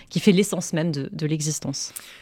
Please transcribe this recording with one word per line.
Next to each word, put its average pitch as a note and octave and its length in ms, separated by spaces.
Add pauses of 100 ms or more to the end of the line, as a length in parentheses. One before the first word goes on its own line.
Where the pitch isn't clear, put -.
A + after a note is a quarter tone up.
qui - 120
fait G#3 120
l'essence F3+ 400
même E3 180
de, C#3 220
de D#3 140
l'existence ? D3 680 (300)